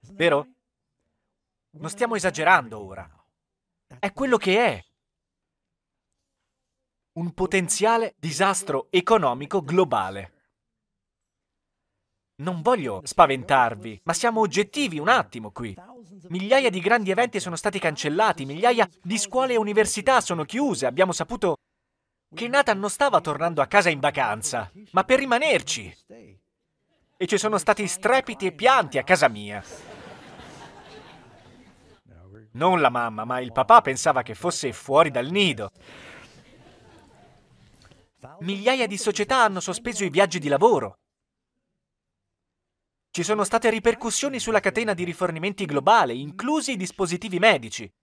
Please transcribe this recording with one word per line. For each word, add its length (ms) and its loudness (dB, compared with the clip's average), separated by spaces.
Vero? 340 2
Non 180 -12
stiamo 240 -2
esagerando 680 2
ora. 300 -16
È 140 -4
quello 240 2
che 280 2
è. 200 -2
Un 180 -8
potenziale 840 0
disastro 720 -2
economico 720 2
globale. 720 0
Non 200 -6
voglio 400 -2
spaventarvi, 1000 0
ma 80 -4
siamo 280 -2
oggettivi 600 -2
un 80 -2
attimo 420 0
qui. 260 -12
Migliaia 420 2
di 80 -6
grandi 320 2
eventi 300 0
sono 160 -8
stati 240 -4
cancellati, 640 0
migliaia 440 2
di 160 -4
scuole 360 0
e 40 4
università 640 2
sono 240 -4
chiuse. 420 -2
Abbiamo 240 2
saputo 460 -2
che 140 -6
Nathan 300 2
non 100 -4
stava 320 2
tornando 400 -2
a 60 2
casa 240 -2
in 100 -4
vacanza, 680 -4
ma 120 0
per 140 4
rimanerci. 760 -2
E 100 -4
ci 120 0
sono 200 0
stati 280 0
strepiti 600 -2
e 60 -2
pianti 460 2
a 60 -4
casa 240 4
mia. 340 -6
Non 280 2
la 80 6
mamma, 360 -2
ma 160 -4
il 120 -10
papà 300 8
pensava 400 0
che 120 -12
fosse 380 -4
fuori 380 2
dal 180 -4
nido. 420 -2
Migliaia 460 0
di 100 -6
società 460 0
hanno 180 0
sospeso 440 -6
i 60 -2
viaggi 280 2
di 100 -6
lavoro. 480 2
Ci 120 -6
sono 220 0
state 240 0
ripercussioni 720 -2
sulla 220 0
catena 340 -2
di 100 -6
rifornimenti 600 -6
globale, 480 2
inclusi 580 -6
i 60 -4
dispositivi 600 -6
medici. 520 0